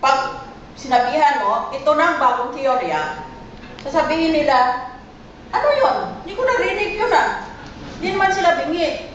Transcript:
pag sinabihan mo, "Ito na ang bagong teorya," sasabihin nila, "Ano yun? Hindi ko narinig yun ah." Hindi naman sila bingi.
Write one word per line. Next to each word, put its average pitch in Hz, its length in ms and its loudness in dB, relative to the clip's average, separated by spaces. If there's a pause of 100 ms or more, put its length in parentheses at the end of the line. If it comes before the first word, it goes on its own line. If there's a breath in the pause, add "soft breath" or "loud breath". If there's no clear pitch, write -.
pag 269 400 2 (320)
sinabihan 269 680 2
mo, 220 280 -2
"Ito 302 240 2
na 311 160 4
ang 302 80 -2
bagong 247 320 2
teorya," 175 720 -2 (560)
sasabihin 320 560 2
nila, 254 480 4 (640)
"Ano - 200 0 (120)
yun? - 160 4 (240)
Hindi 381 160 -10
ko 494 80 -2
narinig 415 560 0
yun 480 80 0
ah." - 320 2 (560)
Hindi 349 160 -4
naman 381 240 2
sila 339 240 2
bingi. 311 540 -2